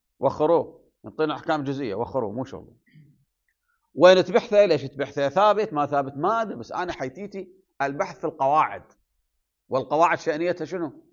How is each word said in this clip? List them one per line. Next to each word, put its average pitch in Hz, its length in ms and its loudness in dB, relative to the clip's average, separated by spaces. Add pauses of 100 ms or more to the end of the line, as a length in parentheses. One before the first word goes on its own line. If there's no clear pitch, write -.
(200)
وخروه. 151 720 0 (120)
يعطينا 151 320 -4
أحكام 147 280 -4
جزئية، 131 320 -4
وخروه، 117 360 -4
مو 120 120 -8
شغلي. - 320 -14 (1200)
وين 180 280 8
تبحثه؟ 208 420 4
ليش 160 160 2
تبحثه؟ 135 480 -4
ثابت، 196 440 2
ما 147 120 0
ثابت، 139 320 -2
ما 175 240 -2
أدري، - 140 -8
بس 120 160 -14
أنا - 220 -6
حيتيتي 190 580 -12 (300)
البحث 143 380 -4
في - 40 -6
القواعد. 139 600 0 (840)
والقواعد 156 500 0
شأنيتها 165 460 -4
شنو؟ 156 480 -10